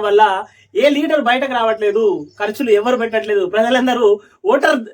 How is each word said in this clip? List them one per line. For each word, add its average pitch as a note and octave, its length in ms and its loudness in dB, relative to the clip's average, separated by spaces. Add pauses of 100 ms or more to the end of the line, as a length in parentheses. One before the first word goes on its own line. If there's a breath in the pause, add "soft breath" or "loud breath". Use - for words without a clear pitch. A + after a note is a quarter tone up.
వల్ల G#3 160 4 (580 soft breath)
ఏ C4 40 4 (100)
లీడర్ D4 320 0
బయటకు C4 300 -2
రావట్లేదు, A3 480 0 (340)
ఖర్చులు G#3+ 400 -4
ఎవరు B3 220 0
పెట్టట్లేదు. G#3+ 420 -2 (100)
ప్రజలందరూ, A#3+ 540 0 (440 soft breath)
ఓటర్ C#4+ 280 2 (140)